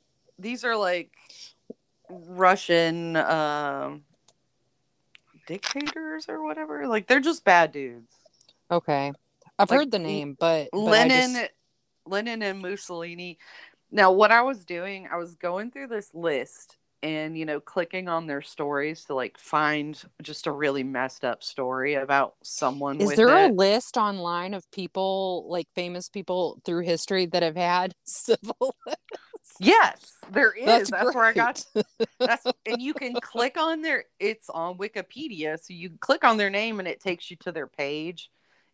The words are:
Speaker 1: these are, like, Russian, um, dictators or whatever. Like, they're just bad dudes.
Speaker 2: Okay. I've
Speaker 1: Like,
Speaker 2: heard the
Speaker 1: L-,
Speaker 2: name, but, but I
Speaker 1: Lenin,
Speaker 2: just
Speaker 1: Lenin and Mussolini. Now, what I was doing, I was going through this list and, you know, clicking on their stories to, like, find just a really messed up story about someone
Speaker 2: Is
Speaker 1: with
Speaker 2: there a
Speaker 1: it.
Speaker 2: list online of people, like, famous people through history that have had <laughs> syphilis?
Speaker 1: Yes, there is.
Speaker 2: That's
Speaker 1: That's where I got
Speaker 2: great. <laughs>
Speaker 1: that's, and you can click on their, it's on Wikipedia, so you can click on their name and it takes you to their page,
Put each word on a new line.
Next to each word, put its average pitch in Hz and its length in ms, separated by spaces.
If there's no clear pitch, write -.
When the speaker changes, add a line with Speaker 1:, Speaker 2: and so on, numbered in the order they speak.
Speaker 1:
these 233 260
are, 233 100
like, 180 360
Russian, 170 1040
um, 147 880
dictators 311 800
or 311 160
whatever. 302 440
Like, 214 200
they're 269 120
just 302 260
bad 170 260
dudes. 120 420
Speaker 2:
Okay. 143 440
I've 202 100
Speaker 1:
Like, 247 100
Speaker 2:
heard 285 120
the 208 80
Speaker 1:
L-, 170 40
Speaker 2:
name, 147 360
but, 160 320
but 185 80
I - 0
Speaker 1:
Lenin, 247 540
Speaker 2:
just 240 180
Speaker 1:
Lenin 220 360
and 196 200
Mussolini. 180 760
Now, 196 200
what 208 200
I 233 100
was 254 240
doing, 185 460
I 170 60
was 170 180
going 190 360
through 277 160
this 220 260
list 156 640
and, 156 340
you 160 80
know, 147 140
clicking 185 480
on 165 200
their 139 140
stories 147 640
to, 143 100
like, 127 220
find 151 640
just - 260
a 151 40
really 143 320
messed 131 420
up 120 180
story 131 520
about 139 480
someone 139 560
Speaker 2:
Is 208 80
Speaker 1:
with 202 100
Speaker 2:
there 226 180
a 381 120
Speaker 1:
it. 220 80
Speaker 2:
list 196 420
online 185 560
of 185 180
people, 190 800
like, 170 260
famous 180 340
people 180 540
through 175 200
history 180 440
that 170 160
have 165 140
had 180 420
<laughs> - 60
syphilis? - 720
Speaker 1:
Yes, - 540
there 190 220
is. 233 120
Speaker 2:
That's 233 260
Speaker 1:
That's 226 240
where 233 100
I 220 80
got 233 400
Speaker 2:
great. 214 120
<laughs> - 40
Speaker 1:
that's, 247 260
and 226 160
you 285 120
can 247 220
click 240 420
on 320 240
their, 302 240
it's 214 300
on 170 280
Wikipedia, 190 840
so - 140
you 170 160
can 165 80
click 302 260
on 233 140
their 202 120
name 214 300
and 180 80
it - 140
takes 180 280
you 180 120
to 180 100
their 151 160
page, 151 600